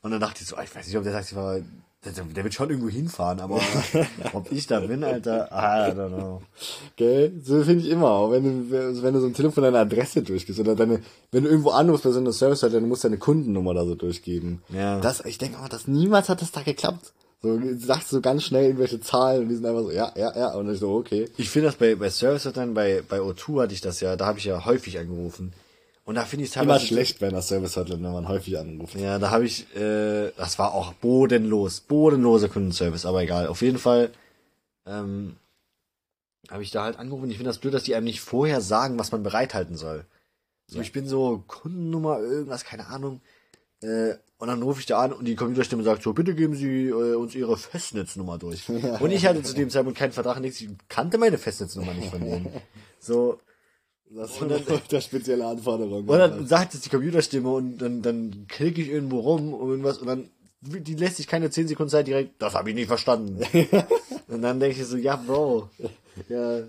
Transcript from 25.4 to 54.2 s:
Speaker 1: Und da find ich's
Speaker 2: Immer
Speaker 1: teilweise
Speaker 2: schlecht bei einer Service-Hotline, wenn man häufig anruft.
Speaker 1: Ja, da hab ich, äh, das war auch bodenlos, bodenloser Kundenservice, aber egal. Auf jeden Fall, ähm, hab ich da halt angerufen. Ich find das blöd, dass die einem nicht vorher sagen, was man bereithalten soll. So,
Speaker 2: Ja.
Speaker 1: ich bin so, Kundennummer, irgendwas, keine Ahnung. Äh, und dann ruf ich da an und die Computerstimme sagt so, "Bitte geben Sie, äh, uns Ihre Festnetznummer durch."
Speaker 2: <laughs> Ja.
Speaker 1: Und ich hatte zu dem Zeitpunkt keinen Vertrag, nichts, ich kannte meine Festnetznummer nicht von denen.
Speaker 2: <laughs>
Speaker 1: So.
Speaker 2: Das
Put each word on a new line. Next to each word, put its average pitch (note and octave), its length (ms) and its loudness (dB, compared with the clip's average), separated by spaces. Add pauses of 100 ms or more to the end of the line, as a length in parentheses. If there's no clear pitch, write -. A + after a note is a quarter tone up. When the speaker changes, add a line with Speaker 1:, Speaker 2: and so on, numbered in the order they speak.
Speaker 1:
Und A2 100 -6
da A#2 100 -2
find C#3+ 160 -8
ich's C3 100 -6
Speaker 2:
Immer C#3+ 160 0
Speaker 1:
teilweise A#2 200 6
Speaker 2:
schlecht A#2+ 320 0
bei G2 100 0
einer F#2 120 -2
Service-Hotline, F2+ 640 -4
wenn F2+ 100 -4
man E2+ 140 -6
häufig F#2 300 -4
anruft. D#2+ 380 -10
Speaker 1:
Ja, G2 240 -2
da G2+ 120 2
hab A2+ 100 4
ich, - 340 -4
äh, G#2+ 640 0
das F2 220 -6
war G2 140 2
auch F2 200 -4
bodenlos, A2+ 880 4
bodenloser B2+ 680 6
Kundenservice, F2 560 -2
aber F#2 180 2
egal. F2 240 0
Auf E2+ 140 -4
jeden B2+ 160 2
Fall, A#2+ 340 4 (760)
ähm, G2 500 -8 (1120)
hab G2 120 -12
ich G2 100 -12
da G#2 120 -2
halt A2+ 160 -6
angerufen. C3 300 -8
Ich G#2+ 80 -8
find A#2+ 100 -6
das A#2 100 -4
blöd, C3+ 160 -2
dass C3 100 0
die B2 120 0
einem A2+ 100 0
nicht A#2 160 -6
vorher C#3 400 0
sagen, A#2 380 0
was G#2 120 -4
man A2 120 -4
bereithalten G2+ 520 -2
soll. D#2 300 -10 (640)
So, - 100 -14
Speaker 2:
Ja. A#2 60 -8
Speaker 1:
ich G2+ 80 -10
bin C#3 160 -6
so, B2+ 400 0
Kundennummer, E3 720 -4
irgendwas, B2+ 460 -4
keine A2 220 -16
Ahnung. C3+ 340 -8 (600)
Äh, A2 340 -2 (220)
und A2+ 120 -8
dann B2 120 -2
ruf C3+ 180 -2
ich C3 60 -12
da A2+ 140 2
an C3 140 2
und A#2+ 120 -10
die A#2 100 -2
Computerstimme A#2+ 480 -2
sagt G#2+ 200 2
so, A2 100 0
"Bitte E3+ 220 0
geben D#3 200 2
Sie, C3 320 -2
äh, A#2 280 2
uns A#2 200 -2
Ihre A#2 220 0
Festnetznummer F#2 800 -8
durch." E2+ 300 -10
Speaker 2:
<laughs> A#2 160 -4
Ja. A#2+ 140 -2
Speaker 1:
Und D3+ 140 2
ich F#3+ 140 2
hatte E3+ 160 6
zu C3+ 120 -6
dem C3+ 160 0
Zeitpunkt C3 280 0
keinen C3+ 140 0
Vertrag, B2 300 -4
nichts, C3 180 -8
ich A2 100 -14 (200)
kannte F3 280 -2
meine A3+ 200 4
Festnetznummer F#2 560 -6
nicht F2+ 160 -8
von F2+ 120 -6
denen. F2 300 -4 (240)
Speaker 2:
<laughs> - 240 -20
Speaker 1:
So. A#2+ 400 0 (760)
Speaker 2:
Das A2 240 -12